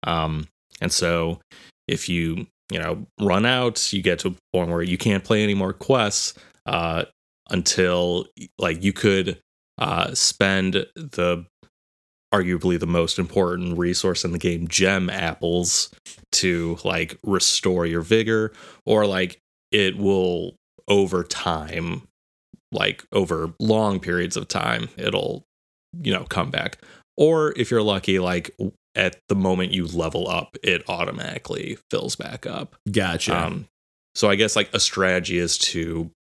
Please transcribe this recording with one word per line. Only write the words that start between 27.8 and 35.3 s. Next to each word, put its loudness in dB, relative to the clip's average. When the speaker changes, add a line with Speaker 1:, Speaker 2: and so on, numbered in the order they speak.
Speaker 1:
lucky, 2
like, -2
w-, -4
at 0
the 2
moment 2
you -4
level -2
up, -6
it 0
automatically -6
fills -4
back -12
up. -10
Speaker 2:
Gotcha. 0
Speaker 1:
Um, -4
so 4
I 6
guess, 2
like, 0
a 0
strategy 0